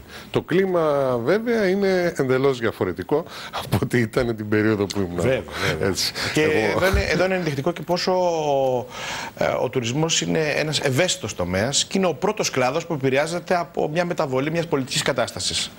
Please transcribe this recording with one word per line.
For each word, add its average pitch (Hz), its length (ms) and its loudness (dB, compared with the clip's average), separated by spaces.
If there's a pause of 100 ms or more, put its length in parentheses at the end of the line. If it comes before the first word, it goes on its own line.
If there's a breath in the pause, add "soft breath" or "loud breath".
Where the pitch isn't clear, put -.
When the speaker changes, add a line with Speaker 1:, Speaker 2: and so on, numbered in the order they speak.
(320 loud breath)
Speaker 1:
Το 120 100 0
κλίμα 156 840 2
βέβαια 214 460 2
είναι 185 480 2
εντελώς 131 420 2
διαφορετικό 107 640 0 (380 loud breath)
από - 180 0
ό,τι 127 160 0
ήταν 117 380 2
την 107 140 -8
περίοδο 107 360 4
που 98 140 -6
ήμουν. 87 220 -2
Speaker 2:
Βέβαια, 120 200 2 (280 loud breath)
βέβαια. 85 180 0
Speaker 1:
Έτσι. - 260 -2 (200 loud breath)
Speaker 2:
Και 151 80 2
Speaker 1:
Εγώ 156 100 4 (240)
Speaker 2:
εδώ 175 120 2
είναι, 196 240 2
εδώ 175 140 2
είναι 190 100 2
ενδεικτικό 147 360 -2
και - 100 -6
πόσο, 175 320 0 (1200 loud breath)
ε, - 80 0
ο - 240 0
τουρισμός 135 520 0
είναι 170 180 0
ένας 151 400 0
ευαίσθητος 139 560 0
τομέας 95 500 0
και - 120 -2
είναι 190 100 4
ο 160 60 2
πρώτος 196 360 -2
κλάδος 135 360 0
που 175 80 -4
επηρεάζεται 156 640 0
από - 320 -2
μια 170 160 0
μεταβολή 151 460 0
μιας 165 160 -2
πολιτικής 143 340 -2
κατάστασης. - 760 -2